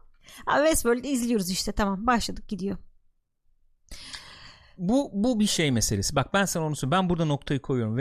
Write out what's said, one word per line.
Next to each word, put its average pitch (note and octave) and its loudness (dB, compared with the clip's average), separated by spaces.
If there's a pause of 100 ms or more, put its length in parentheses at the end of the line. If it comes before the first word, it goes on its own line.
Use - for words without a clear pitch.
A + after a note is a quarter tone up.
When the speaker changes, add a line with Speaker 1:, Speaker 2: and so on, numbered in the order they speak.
(460)
Speaker 1:
Abi C4+ 2
Westworld B3 2
izliyoruz A#3 0
işte, F#3+ -4
tamam, G3+ -2
başladık, A3+ 0
gidiyor. F#3+ -6 (2000)
Speaker 2:
Bu, A3+ 2
bu G#3+ 2
bir G#3 4
şey D#3+ 2
meselesi. A2 0
Bak C3+ 0
ben G3 4
sana E3+ -2
onu D3+ -2
söyleyeyim. E3 0
Ben F3 2
burada E3+ 2
noktayı C#3+ -2
koyuyorum. A#2 0